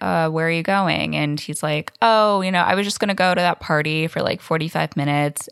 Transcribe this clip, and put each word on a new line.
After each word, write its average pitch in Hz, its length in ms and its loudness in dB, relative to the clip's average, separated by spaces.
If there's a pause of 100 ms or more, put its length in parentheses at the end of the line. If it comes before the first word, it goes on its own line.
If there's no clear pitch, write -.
"Uh, 170 300 0
where 160 160 -2
are 165 40 0
you 165 120 -2
going?" 160 540 0
And 151 220 -2
he's - 240 -10
like, 151 380 -4
"Oh, 214 420 4
you 185 100 -2
know, 180 100 2
I 185 140 2
was 202 100 0
just 202 140 -6
gonna 202 140 0
go 185 200 2
to 180 60 0
that 175 200 0
party 156 460 0
for, 160 160 -4
like, - 180 -2
forty-five 160 560 -2
minutes." 147 560 0